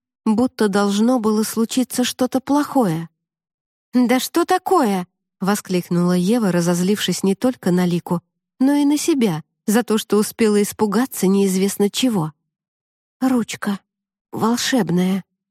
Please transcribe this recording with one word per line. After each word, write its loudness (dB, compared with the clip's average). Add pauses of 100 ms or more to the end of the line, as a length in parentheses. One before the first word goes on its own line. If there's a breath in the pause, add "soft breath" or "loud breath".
(260)
будто 0
должно 2
было 0
случиться -2
что-то -2
плохое. -2 (840)
«Да 2
что -2
такое?» 0 (320)
воскликнула 0
Ева, 0
разозлившись 0
не 2
только -2
на 2
Лику, -2 (380)
но 2
и 2
на 2
себя 0 (220)
за 2
то, 0
что 0
успела 0
испугаться -2
неизвестно 2
чего. -2 (880)
«Ручка. -2 (520)
Волшебная», 0 (280)